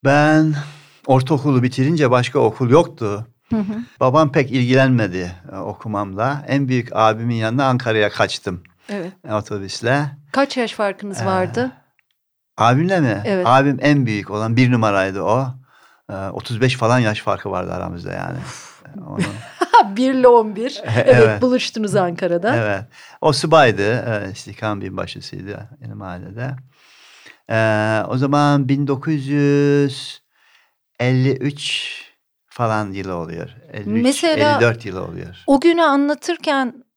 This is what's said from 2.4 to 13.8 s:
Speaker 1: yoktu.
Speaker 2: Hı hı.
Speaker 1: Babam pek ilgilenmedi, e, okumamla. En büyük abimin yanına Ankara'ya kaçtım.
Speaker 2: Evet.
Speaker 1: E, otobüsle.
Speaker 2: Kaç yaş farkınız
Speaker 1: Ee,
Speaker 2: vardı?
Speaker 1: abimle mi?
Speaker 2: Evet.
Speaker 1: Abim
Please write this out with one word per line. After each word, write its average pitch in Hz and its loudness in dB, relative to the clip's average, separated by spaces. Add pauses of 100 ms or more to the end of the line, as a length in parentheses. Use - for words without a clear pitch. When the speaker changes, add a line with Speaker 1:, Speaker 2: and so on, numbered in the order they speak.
Speaker 1:
yoktu. 117 0 (240)
Speaker 2:
Hı 226 -2
hı. 208 -4 (260)
Speaker 1:
Babam 131 2
pek 135 0
ilgilenmedi, 120 2 (200)
e, 98 -14
okumamla. 104 -6
En 135 -2
büyük 120 -2
abimin 110 2
yanına 113 -2
Ankara'ya 110 0
kaçtım. 92 -4 (260)
Speaker 2:
Evet. 190 -8 (160)
Speaker 1:
E, 110 -6
otobüsle. 107 -4 (260)
Speaker 2:
Kaç 277 0
yaş 233 -4
farkınız 196 -6
Speaker 1:
Ee, 190 -4
Speaker 2:
vardı? 190 -2 (840)
Speaker 1:
abimle 151 2
mi? 107 0
Speaker 2:
Evet. 190 0
Speaker 1:
Abim 135 4